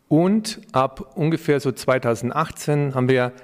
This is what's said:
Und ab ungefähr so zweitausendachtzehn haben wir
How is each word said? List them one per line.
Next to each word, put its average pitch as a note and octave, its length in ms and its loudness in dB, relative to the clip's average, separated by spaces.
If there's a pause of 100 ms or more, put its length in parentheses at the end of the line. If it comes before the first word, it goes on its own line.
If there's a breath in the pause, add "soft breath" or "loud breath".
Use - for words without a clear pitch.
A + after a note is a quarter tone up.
Und F#3+ 500 2 (140)
ab C3+ 420 -2
ungefähr D#3+ 440 0
so C3 120 -2
zweitausendachtzehn C3 1200 -2
haben B2+ 160 2
wir B2 220 2 (120)